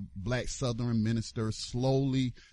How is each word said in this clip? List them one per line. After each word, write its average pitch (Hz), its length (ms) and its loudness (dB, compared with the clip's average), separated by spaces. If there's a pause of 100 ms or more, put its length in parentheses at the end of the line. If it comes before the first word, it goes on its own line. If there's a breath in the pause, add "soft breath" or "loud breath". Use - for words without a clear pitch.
(140)
black 113 360 -2
Southern 120 540 0
ministers, 110 520 0
slowly 131 800 2 (200 loud breath)